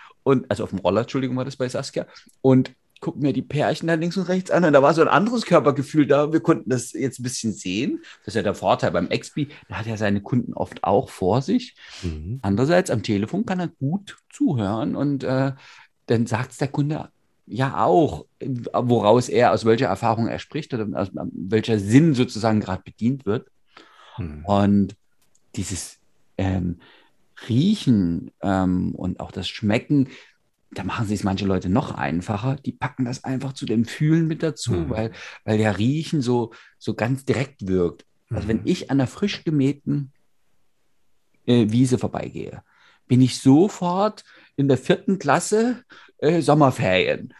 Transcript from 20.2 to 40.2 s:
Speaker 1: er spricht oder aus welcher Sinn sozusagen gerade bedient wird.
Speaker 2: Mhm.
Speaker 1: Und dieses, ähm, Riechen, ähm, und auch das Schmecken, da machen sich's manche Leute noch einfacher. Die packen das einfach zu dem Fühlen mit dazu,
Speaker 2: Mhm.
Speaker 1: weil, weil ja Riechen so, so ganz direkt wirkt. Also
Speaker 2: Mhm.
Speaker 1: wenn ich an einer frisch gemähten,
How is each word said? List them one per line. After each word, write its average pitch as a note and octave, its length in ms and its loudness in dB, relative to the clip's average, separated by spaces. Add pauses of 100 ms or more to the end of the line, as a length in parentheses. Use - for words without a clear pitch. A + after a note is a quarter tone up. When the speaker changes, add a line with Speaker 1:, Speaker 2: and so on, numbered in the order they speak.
Speaker 1:
er A#1+ 120 -6
spricht - 340 -10
oder A2 140 -4 (120)
aus F#2+ 140 -2
welcher G#2+ 640 -2
Sinn C3 340 6
sozusagen A2+ 460 0
gerade F#2+ 240 -6
bedient C3 420 -4
wird. - 240 -4 (680)
Speaker 2:
Mhm. D2+ 280 -10
Speaker 1:
Und G2+ 500 4 (600)
dieses, - 440 -8 (380)
ähm, F#2 420 -2 (680)
Riechen, A#2 840 2 (100)
ähm, F#2 540 0
und - 240 -6
auch - 120 -10
das F#2 160 -8
Schmecken, B2+ 600 0 (640)
da - 120 -10
machen G#2 220 -4
sich's G2+ 180 -4
manche G2 220 -2
Leute F#2+ 240 0
noch A#2+ 220 0
einfacher. F#2 640 -4
Die - 160 -10
packen - 340 -6
das B2+ 180 -8
einfach C3 300 -6
zu - 120 -12
dem A#2 200 0
Fühlen D#3+ 420 2
mit D#3+ 140 -4
dazu, - 320 -4
Speaker 2:
Mhm. D#3 160 -2
Speaker 1:
weil, A2+ 220 -4 (320)
weil A2 160 2
ja G#2+ 120 2
Riechen C#3 500 0
so, A#2+ 320 0 (260)
so A2+ 160 -6
ganz C3 300 -2
direkt G#2+ 420 -4
wirkt. F#2 380 0 (260)
Also G2+ 160 -6
Speaker 2:
Mhm. A2 40 -2
Speaker 1:
wenn A2 140 0
ich - 240 -2
an C3+ 100 2
einer B2+ 80 2
frisch - 360 -4
gemähten, C#3+ 680 -2 (1300)